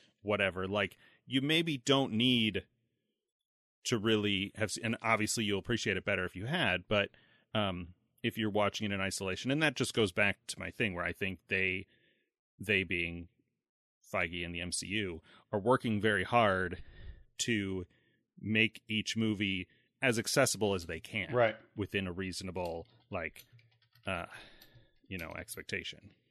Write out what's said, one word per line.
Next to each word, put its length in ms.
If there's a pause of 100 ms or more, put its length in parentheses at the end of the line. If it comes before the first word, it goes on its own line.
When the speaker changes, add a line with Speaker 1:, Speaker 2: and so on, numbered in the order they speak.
(220)
Speaker 1:
whatever. 460
Like, 300 (280)
you 160
maybe 360
don't 360
need 500 (1200)
to 120
really 580
have 140
s-, 120
and 200
obviously 420
you'll 160
appreciate 380
it 80
better 200
if 100
you 100
had, 420
but, 220 (440)
um, 360 (340)
if 140
you're 120
watching 400
it 40
in 80
isolation, 500
and 100
that 140
just 180
goes 180
back 260 (100)
to 120
my 120
thing 220
where 120
I 80
think 260 (100)
they, 360 (760)
they 240
being 440 (840)
Feige 320
and 100
the 60
M 100
C 160
U, 340 (300)
are 80
working 420
very 220
hard 580 (580)
to 460 (560)
make 460
each 300
movie 500 (340)
as 160
accessible 560
as 120
they 140
can 340
Speaker 2:
Right. 220 (200)
Speaker 1:
within 320
a 40
reasonable, 760 (240)
like, 340 (600)
uh, 200 (840)
you 100
know, 200
expectation. 760 (200)